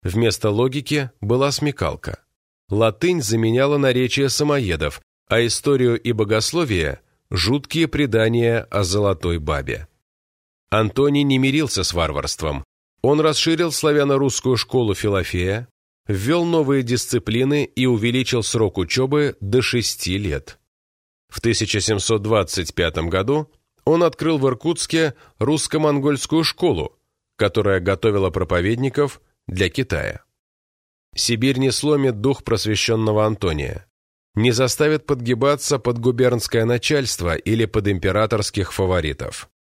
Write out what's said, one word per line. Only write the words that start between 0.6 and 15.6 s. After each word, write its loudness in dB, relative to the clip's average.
была 2
смекалка. -4
Латынь 0
заменяла 2
наречие 2
самоедов, -2
а 2
историю 0
и -4
богословие — 0
жуткие -2
предания 2
о 2
золотой 0
бабе. -6
Антоний 2
не 2
мирился 0
с -4
варварством. -4
Он 2
расширил 0
славяно-русскую 2
школу 0
Филофея, -2